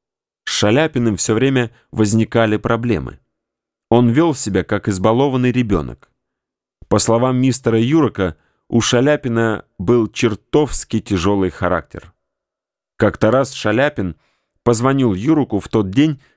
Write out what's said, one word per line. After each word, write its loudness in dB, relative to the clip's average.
С -10
Шаляпиным 0
все -2
время 0
возникали 2
проблемы. -4
Он 4
вел 2
себя -4
как -4
избалованный 0
ребенок. -4
По 2
словам 2
мистера 0
Юрока, 0
у 0
Шаляпина 0
был 2
чертовски -2
тяжелый -2
характер. -6
Как-то 0
раз 0
Шаляпин -2
позвонил 2
Юроку 0
в -8
тот 0
день, 2